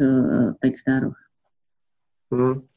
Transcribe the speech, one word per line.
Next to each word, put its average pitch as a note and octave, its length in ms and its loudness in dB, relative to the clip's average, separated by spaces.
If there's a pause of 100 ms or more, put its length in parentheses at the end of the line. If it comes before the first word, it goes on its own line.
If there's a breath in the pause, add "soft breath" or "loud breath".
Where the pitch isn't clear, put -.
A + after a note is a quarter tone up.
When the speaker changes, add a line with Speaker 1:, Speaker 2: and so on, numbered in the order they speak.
Speaker 1:
e, C3+ 60 4 (500)
textároch. C3 560 -2 (1200)
Speaker 2:
Mm. B2+ 320 -2 (100)